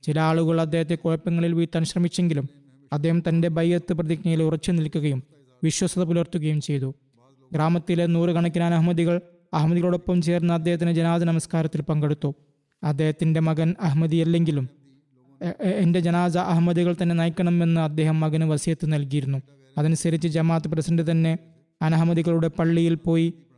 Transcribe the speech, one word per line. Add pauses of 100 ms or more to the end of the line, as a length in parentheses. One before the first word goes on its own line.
ചില
ആളുകൾ
അദ്ദേഹത്തെ
കുഴപ്പങ്ങളിൽ
വീഴ്ത്താൻ
ശ്രമിച്ചെങ്കിലും (440)
അദ്ദേഹം
തൻ്റെ
ബയ്യത്ത്
പ്രതിജ്ഞയിൽ
ഉറച്ചു
നിൽക്കുകയും (420)
വിശ്വസ്തത
പുലർത്തുകയും
ചെയ്തു. (580)
ഗ്രാമത്തിലെ
നൂറുകണക്കിന്
അഹമ്മദികൾ (340)
അഹമ്മദികളോടൊപ്പം
ചേർന്ന്
അദ്ദേഹത്തിൻ്റെ
ജനാസ
നമസ്കാരത്തിൽ
പങ്കെടുത്തു. (480)
അദ്ദേഹത്തിൻ്റെ
മകൻ
അഹമ്മദിയല്ലെങ്കിലും, (720)
"എ-,
എ-,
എൻ്റെ
ജനാസ
അഹമ്മദികൾ
തന്നെ
നയിക്കണമെന്ന്
അദ്ദേഹം
മകന്
വസിയത്ത്
നൽകിയിരുന്നു." (360)
അതനുസരിച്ച്
ജമാഅത്ത്
പ്രസിഡന്റ്
തന്നെ (440)
അനഹമ്മദികളുടെ
പള്ളിയിൽ
പോയി (240)